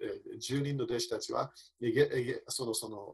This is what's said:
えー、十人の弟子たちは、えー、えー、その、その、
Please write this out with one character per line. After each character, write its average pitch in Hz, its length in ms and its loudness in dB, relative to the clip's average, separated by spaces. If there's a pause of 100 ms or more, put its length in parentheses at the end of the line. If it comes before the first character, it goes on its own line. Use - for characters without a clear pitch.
え 101 200 -4 (140)
ー、 117 40 -10
十 139 220 0
人 143 160 0
の 123 80 0
弟 120 140 0
子 - 80 -2
た 107 120 -2
ち - 140 -6
は、 127 180 0 (300)
え 120 40 0
ー、 135 260 6
え 127 360 -2
ー、 - 40 -6
そ 127 140 -2
の、 113 80 0
そ 107 160 -4
の、 101 240 -12